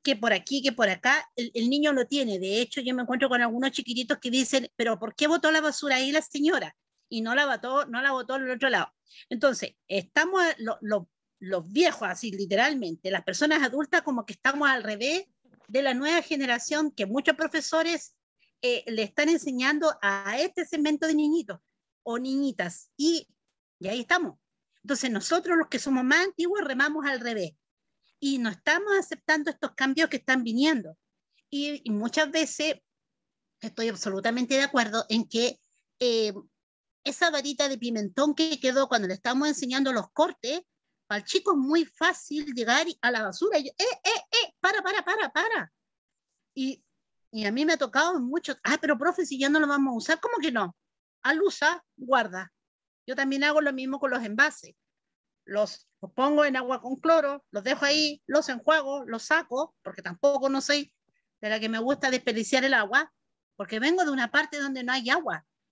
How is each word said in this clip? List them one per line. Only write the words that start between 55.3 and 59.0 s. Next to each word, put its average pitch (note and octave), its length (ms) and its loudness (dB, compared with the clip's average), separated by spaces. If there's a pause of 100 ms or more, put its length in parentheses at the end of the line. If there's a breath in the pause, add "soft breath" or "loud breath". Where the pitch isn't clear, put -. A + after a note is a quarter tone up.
Los, G3+ 440 -4 (100)
los F#3+ 120 -16
pongo D4 340 2
en C4+ 100 -2
agua B3+ 240 -4
con C4 160 -8
cloro, C#4+ 540 2
los G3+ 120 -8
dejo B3+ 220 -2
ahí, D4 420 2
los D4+ 220 2
enjuago, C#4+ 560 0